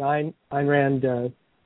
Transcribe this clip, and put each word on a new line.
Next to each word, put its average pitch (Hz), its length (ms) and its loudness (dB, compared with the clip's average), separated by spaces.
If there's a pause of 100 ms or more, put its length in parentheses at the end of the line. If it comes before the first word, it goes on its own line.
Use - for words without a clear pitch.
Ayn, 151 320 -2 (180)
Ayn 143 160 0
Rand, 139 360 2
uh, 123 240 -2 (380)